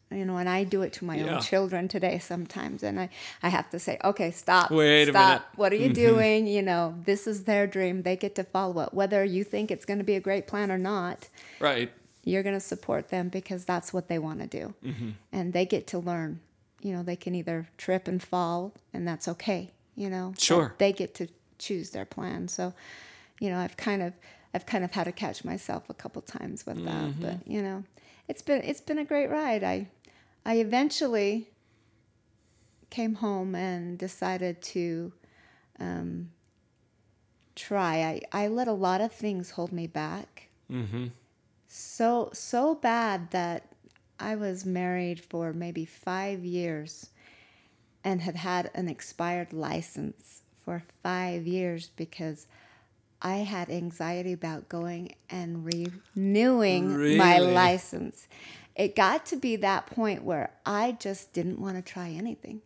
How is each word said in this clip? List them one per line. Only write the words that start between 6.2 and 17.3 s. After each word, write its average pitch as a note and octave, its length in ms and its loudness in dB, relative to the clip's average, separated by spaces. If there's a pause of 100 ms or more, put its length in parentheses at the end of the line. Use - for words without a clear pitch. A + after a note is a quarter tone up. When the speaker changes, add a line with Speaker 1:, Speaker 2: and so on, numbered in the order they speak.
Speaker 1:
You G3+ 140 2
know, E3+ 420 2
this G3+ 220 2
is G3+ 200 -4
their G3+ 200 4
dream. F#3 380 0
They F#3 120 2
get G3+ 200 -4
to F#3+ 80 -2
follow F#3 400 0
it. - 100 -6
Whether G3 300 4
you G3 200 2
think G#3 280 -2
it's - 140 -6
gonna G3+ 180 -2
be G3+ 100 2
a G3 60 2
great G3 260 0
plan G3+ 240 -2
or F#3 80 0
not, F#3 520 -2 (300)
Speaker 2:
Right. B2 320 2 (320)
Speaker 1:
you're F#3+ 200 0
gonna G3 160 -2
support - 500 -4
them F3+ 200 -2
because F#3 360 -8
that's F3 260 -2
what F3+ 160 -4
they E3 120 -2
wanna D#3 260 -6
do. C#3+ 300 -10 (100)
Speaker 2:
Mm-hmm. A#2 240 -6 (220)
Speaker 1:
And F3+ 200 -4
they F3 140 2
get F#3 220 -2
to F#3 100 -4
learn, E3 440 -4 (380)
you G3 140 -6
know, F3 80 -4
they F3 140 -4
can F3+ 180 -6